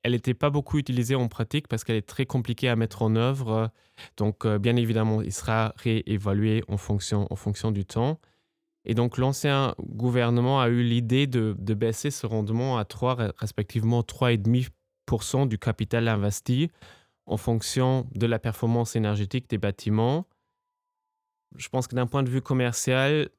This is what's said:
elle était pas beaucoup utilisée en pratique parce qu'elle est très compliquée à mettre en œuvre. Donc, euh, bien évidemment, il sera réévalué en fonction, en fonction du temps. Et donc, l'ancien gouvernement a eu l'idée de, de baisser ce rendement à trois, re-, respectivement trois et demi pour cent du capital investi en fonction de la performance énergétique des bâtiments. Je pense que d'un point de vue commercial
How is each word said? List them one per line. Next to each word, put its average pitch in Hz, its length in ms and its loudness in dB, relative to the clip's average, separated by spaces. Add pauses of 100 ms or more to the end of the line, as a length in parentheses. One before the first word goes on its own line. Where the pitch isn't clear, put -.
elle 123 120 2
était 120 180 0
pas 147 160 0
beaucoup 143 280 -2
utilisée 127 380 0
en 127 120 0
pratique 127 400 -4
parce 113 160 -4
qu'elle 113 140 0
est 104 100 -4
très - 180 -4
compliquée 123 440 -2
à 117 80 2
mettre 113 240 -2
en 110 160 4
œuvre. 113 520 0 (460)
Donc, 107 300 -2
euh, 107 140 2
bien 117 180 2
évidemment, 110 440 2
il 98 120 -4
sera 110 420 0
réévalué 107 960 0
en 101 80 -2
fonction, 101 520 -2
en - 60 -6
fonction 104 360 -4
du 98 120 -2
temps. 127 340 -2 (680)
Et - 100 -2
donc, 117 220 0
l'ancien 135 600 0
gouvernement 120 840 2
a 120 80 4
eu 120 120 4
l'idée 120 460 2
de, 113 320 0
de 101 140 -2
baisser 113 380 -2
ce - 140 -8
rendement 113 520 0
à 104 80 0
trois, 123 300 -2
re-, 110 220 -2
respectivement 110 680 0
trois - 280 0
et 117 60 4
demi 117 300 2 (380)
pour 110 180 -2
cent 135 220 0
du 110 120 -2
capital 117 500 -2
investi 113 640 0 (540)
en - 100 -2
fonction 127 800 0
de 101 100 0
la 117 140 2
performance 117 560 0
énergétique 104 540 -2
des 110 80 -2
bâtiments. 110 680 0 (1300)
Je 131 100 -12
pense 127 180 -2
que 120 100 -8
d'un 123 120 0
point 139 160 0
de 127 60 0
vue 127 120 0
commercial 131 840 0 (120)